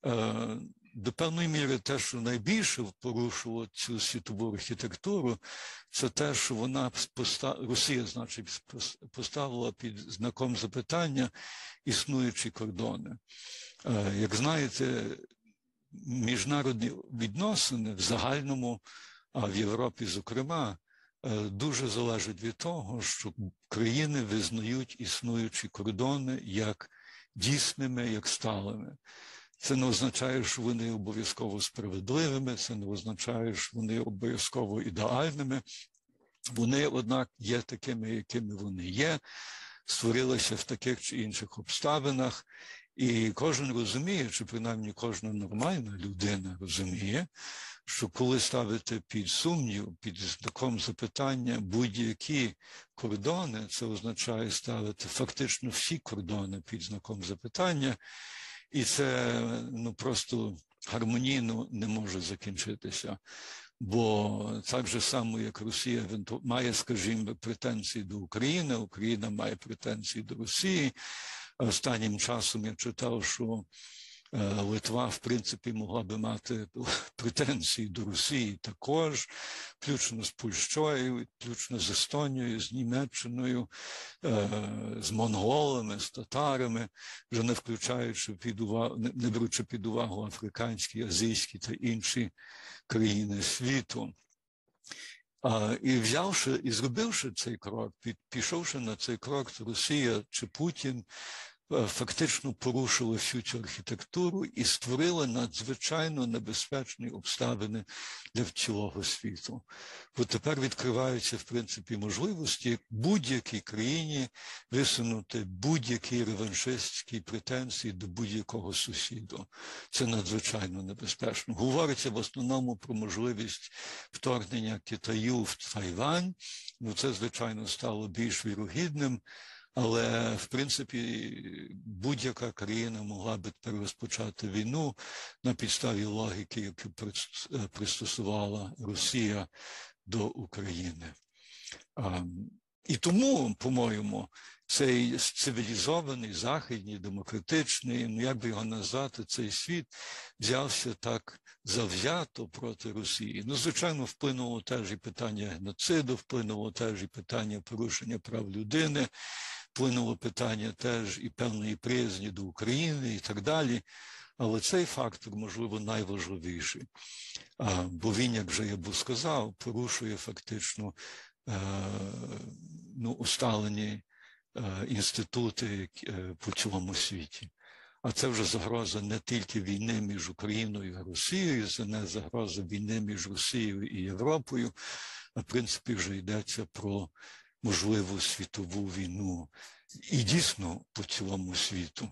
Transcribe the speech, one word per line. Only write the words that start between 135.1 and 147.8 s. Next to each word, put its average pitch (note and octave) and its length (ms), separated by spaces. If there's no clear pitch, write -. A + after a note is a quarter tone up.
на B2 100
підставі G#2+ 500
логіки, G#2 560
яку G2 280
прис-, - 760
е, G2 40
пристосувала G#2 1080
Росія G#2 720
до G#2 200
України. F2 880
А, F#2 260
і D3 120
тому, F3 580
по-моєму, G#2+ 760
цей B2 520
цивілізований, A#2+ 1120
західний, G#2+ 680
демократичний, A#2 1080